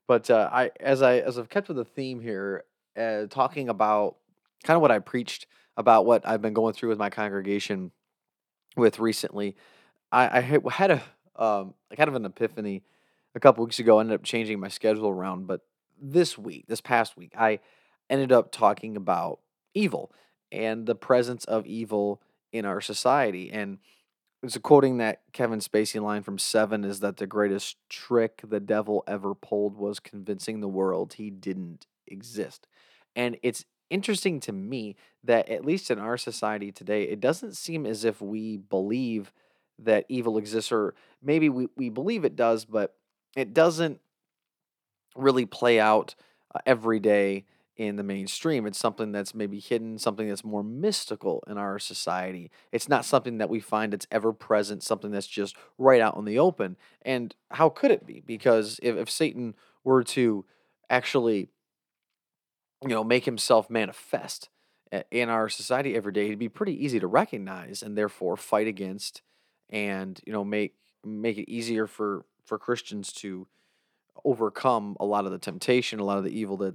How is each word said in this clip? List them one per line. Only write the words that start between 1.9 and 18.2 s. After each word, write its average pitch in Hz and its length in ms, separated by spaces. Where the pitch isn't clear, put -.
here, 98 420
uh, 107 320
talking 135 400
about 107 500
kinda 165 160
what 147 140
I 104 80
preached - 480
about 113 300
what 117 180
I've 110 160
been 107 140
going 110 200
through 117 160
with 107 80
my 104 120
congregation 98 800
with 110 240
recently, 104 560
I, 123 260
I - 20
ha-, 135 300
had 196 220
a, 139 100
um, 101 400
kind 151 100
of 143 80
an 117 100
epiphany 101 600
a - 60
couple 127 240
weeks 117 160
ago. 110 180
I 110 40
ended 110 120
up - 80
changing 107 380
my 95 80
schedule 107 400
around, 92 400
but 92 140
this 156 380
week, 90 300
this 113 120
past 117 360
week, 87 200
I 110 220
ended 135 220